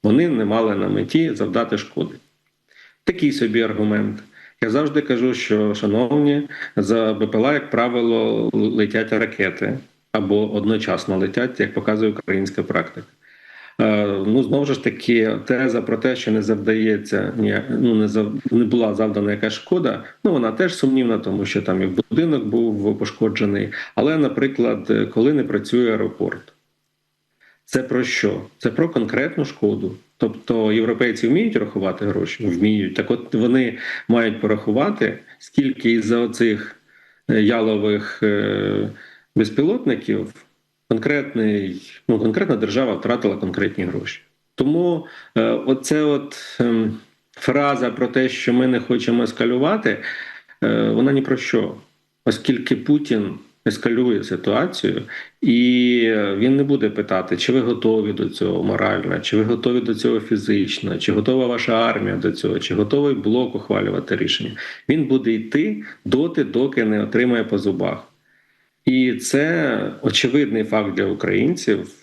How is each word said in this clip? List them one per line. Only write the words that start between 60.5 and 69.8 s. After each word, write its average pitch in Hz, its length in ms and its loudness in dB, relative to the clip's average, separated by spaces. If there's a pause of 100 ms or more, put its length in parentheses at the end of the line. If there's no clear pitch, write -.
чи 98 140 -2
готова 123 360 2
ваша 120 260 0
армія 107 420 0
до 101 160 -2
цього, 92 280 -2
чи 90 160 -4
готовий 135 400 2
блок 110 400 0
ухвалювати 98 600 -2
рішення. - 360 -2 (380)
Він 151 140 2
буде 127 300 2
йти 110 500 -2 (220)
доти, 151 380 0
доки 127 400 0
не 107 200 2
отримає 117 400 2
по 104 140 -2
зубах. 92 460 -2 (800)
І 127 280 4
це 139 800 0 (100)